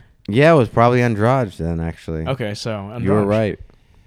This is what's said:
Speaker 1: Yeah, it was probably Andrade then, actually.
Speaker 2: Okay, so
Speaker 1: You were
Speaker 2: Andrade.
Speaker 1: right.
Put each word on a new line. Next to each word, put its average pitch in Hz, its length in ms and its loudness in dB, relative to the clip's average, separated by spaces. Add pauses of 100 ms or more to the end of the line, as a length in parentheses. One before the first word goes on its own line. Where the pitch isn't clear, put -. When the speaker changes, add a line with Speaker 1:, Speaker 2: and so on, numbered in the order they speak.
(280)
Speaker 1:
Yeah, 139 240 4
it 160 40 6
was 120 120 4
probably 120 340 2
Andrade 117 500 0
then, 82 280 -6
actually. 82 460 -8
Speaker 2:
Okay, 123 280 -6
so 104 460 -10
Speaker 1:
You 95 120 -2
were 107 80 2
Speaker 2:
Andrade. 101 80 0
Speaker 1:
right. 107 300 0 (480)